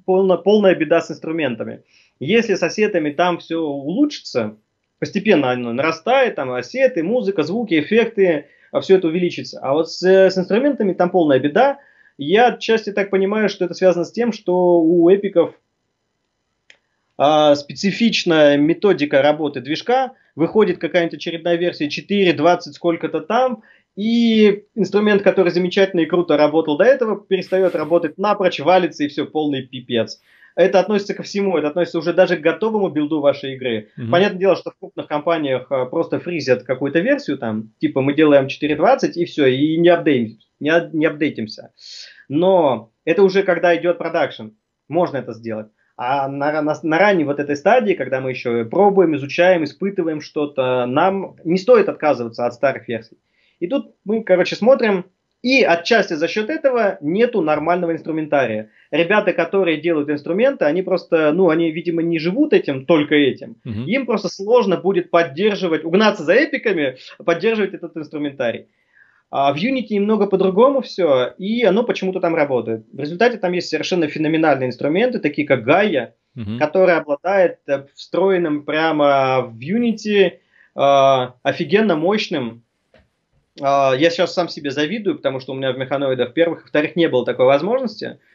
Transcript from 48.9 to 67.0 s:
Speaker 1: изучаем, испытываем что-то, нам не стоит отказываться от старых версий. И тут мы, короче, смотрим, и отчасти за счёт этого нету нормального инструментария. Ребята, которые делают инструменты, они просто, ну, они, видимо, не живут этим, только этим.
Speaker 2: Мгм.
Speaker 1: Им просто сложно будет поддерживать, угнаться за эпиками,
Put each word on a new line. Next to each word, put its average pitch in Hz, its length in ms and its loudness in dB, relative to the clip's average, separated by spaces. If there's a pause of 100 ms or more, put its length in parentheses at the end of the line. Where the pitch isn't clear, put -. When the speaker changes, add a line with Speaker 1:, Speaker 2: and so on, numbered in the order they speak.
Speaker 1:
изучаем, 165 480 2
испытываем 165 580 -6
что-то, 127 640 -4
нам 175 480 -2 (100)
не 170 120 0
стоит 202 320 4
отказываться 120 560 -2
от 120 80 -4
старых 120 360 -2
версий. 113 280 -10 (440)
И 170 60 -4
тут 247 260 -4 (120)
мы, 220 180 -2
короче, 185 340 0
смотрим, 208 480 2 (380)
и 254 200 2
отчасти 170 520 2
за 156 120 -2
счёт 214 220 -4
этого 254 520 0
нету 208 400 0
нормального 160 520 0
инструментария. 147 800 -4 (200)
Ребята, 175 420 2
которые 170 480 0
делают 151 280 -2
инструменты, 175 560 -2
они 160 180 0
просто, 170 500 0
ну, 180 160 2
они, 160 220 2
видимо, 165 320 -4
не 165 160 -2
живут 226 340 0
этим, 139 320 0
только 151 300 2
этим. 127 400 0 (100)
Speaker 2:
Мгм. 113 220 -8
Speaker 1:
Им 247 200 -2
просто 202 220 -4
сложно 202 480 2
будет 180 340 -2
поддерживать, 170 760 0
угнаться 196 380 2
за 156 100 2
эпиками, 214 640 0 (280)